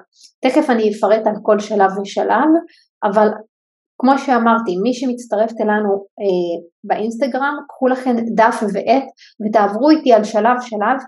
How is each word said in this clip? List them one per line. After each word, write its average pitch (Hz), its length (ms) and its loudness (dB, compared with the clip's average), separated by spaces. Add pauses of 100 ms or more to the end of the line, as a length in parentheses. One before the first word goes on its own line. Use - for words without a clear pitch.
(440)
תכף 277 260 2
אני 220 200 2
אפרט 208 360 0
על 214 160 0
כל 208 160 2
שלב 202 320 0 (120)
ושלב, 202 480 0 (540)
אבל 214 240 2 (720)
כמו 269 180 4
שאמרתי, 233 540 0 (100)
מי 247 120 0
שמצטרפת 240 680 -4
אלינו, 208 320 0 (280)
אה, 180 360 -2 (280)
באינסטגרם, 233 680 -4 (140)
קחו - 200 -6
לכם 254 260 -2 (220)
דף 233 260 2 (120)
ועט 233 300 0 (380)
ותעברו 214 480 2
איתי 294 220 4
על 214 120 4
שלב 226 360 0
שלב, 214 360 -2 (120)